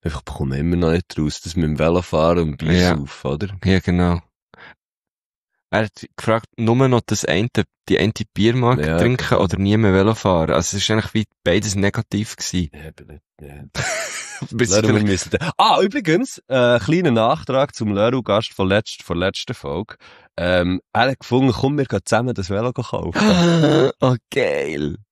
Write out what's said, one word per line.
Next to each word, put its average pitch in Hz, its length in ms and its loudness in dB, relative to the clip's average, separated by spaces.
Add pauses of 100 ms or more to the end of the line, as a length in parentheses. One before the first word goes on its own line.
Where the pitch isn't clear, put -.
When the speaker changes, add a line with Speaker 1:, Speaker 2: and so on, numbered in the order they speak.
Speaker 1:
Einfach 76 180 -6
bekomme 67 340 -6
ich 69 40 -4
immer 85 160 0
noch 85 160 2
nicht - 260 -2
raus, 76 240 -2
das 85 140 -8
mit 87 80 2
dem 76 140 -2
Velofahren 82 720 2
und 69 120 -8
Speaker 2:
Ja. 87 320 4
Speaker 1:
Beisaufen, 73 360 -6
oder? 101 180 -6 (160)
Speaker 2:
Ja, 92 160 4
genau. 87 400 0 (1500)
Er 107 140 0
hat - 220 -12 (100)
gefragt, 113 300 0 (100)
nur 120 320 2
noch 123 160 4
das - 220 -4
eine, 98 220 0 (400)
die - 100 2
eine 104 140 2 (200)
Biermarke 117 540 2
Speaker 1:
Ja. 82 120 0
Speaker 2:
trinken 120 400 2
oder 95 200 0
nie 101 180 2
mehr 110 160 4
Velo 98 220 4
fahren. 87 380 0
Also 85 240 0
es 95 60 -4
ist - 80 -2
eigentlich 110 240 -2
wie 110 100 0 (200)
beides 101 300 0
negativ 101 600 -2
gewesen. 87 360 -4
Speaker 1:
Ja, 76 160 -16
aber 71 240 -20
nicht, 71 100 -20 (200)
ja. 71 220 -18 (100)
Speaker 2:
<laughs> - 760 -8
Bis 113 180 0
Speaker 1:
Leute, 104 140 2
wir 107 100 2
Speaker 2:
vielleicht 104 120 2
Speaker 1:
müssen 95 260 -2
da, 156 260 -4
ah, 196 240 4
übrigens, 196 560 -2 (100)
äh, 123 300 2
kleiner 160 320 0
Nachtrag 131 640 0
zum 104 180 -4
Leru-Gast 110 640 0
von 95 140 -2
letzt-, 104 340 -2
von 85 160 -6
letzter 95 340 -4
Folge. - 440 -8 (400)
Ähm, 90 440 0 (120)
er 123 180 2
hat 131 100 -8
gefunden, 127 320 2
komm, 139 240 -2
wir 139 100 0
gehen 101 180 -4
zusammen 120 300 0
das 92 140 -6
Velo 110 240 -2
kaufen. 90 480 -6
Speaker 2:
<gasps> 170 800 4
Oh, 127 140 2 (160)
geil. 73 680 -2 (160)